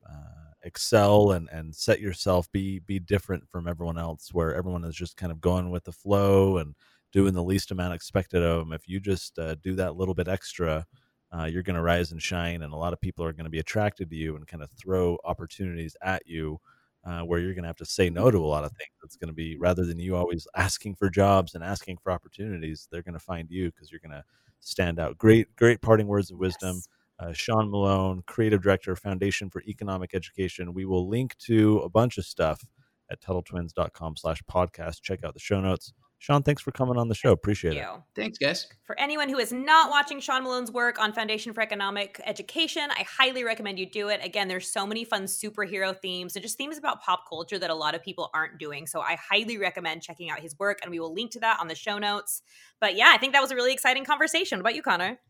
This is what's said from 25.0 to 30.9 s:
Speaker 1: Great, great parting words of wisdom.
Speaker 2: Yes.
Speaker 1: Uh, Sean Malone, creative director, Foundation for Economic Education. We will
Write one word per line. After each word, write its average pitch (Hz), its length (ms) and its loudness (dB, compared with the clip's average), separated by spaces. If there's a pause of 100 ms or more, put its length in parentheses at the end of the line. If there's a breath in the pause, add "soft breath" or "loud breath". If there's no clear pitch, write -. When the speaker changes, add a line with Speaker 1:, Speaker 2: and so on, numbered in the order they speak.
Speaker 1:
Great, 110 380 6
great 117 260 6
parting 107 260 6
words 101 240 0
of 87 60 -16
wisdom. 90 400 -2
Speaker 2:
Yes. - 120 -14 (280)
Speaker 1:
Uh, 85 140 -10
Sean 110 400 0
Malone, 95 560 2
creative 107 340 2
director, 95 320 2
Foundation 95 560 -2
for 87 120 -10
Economic 95 520 -8
Education. 90 600 -6
We 95 100 -6
will 92 240 0